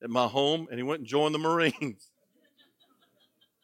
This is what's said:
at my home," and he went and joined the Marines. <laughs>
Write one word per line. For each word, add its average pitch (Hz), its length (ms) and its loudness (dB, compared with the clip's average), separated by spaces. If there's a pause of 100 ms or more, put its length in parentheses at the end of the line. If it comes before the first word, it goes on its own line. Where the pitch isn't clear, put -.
at 120 80 -8
my 120 180 2
home," 143 400 0
and 127 100 -8
he 123 40 -6
went 147 180 -4
and 117 80 -12
joined 151 260 2
the 151 60 -2
Marines. 160 760 0
<laughs> - 40 -20 (1400)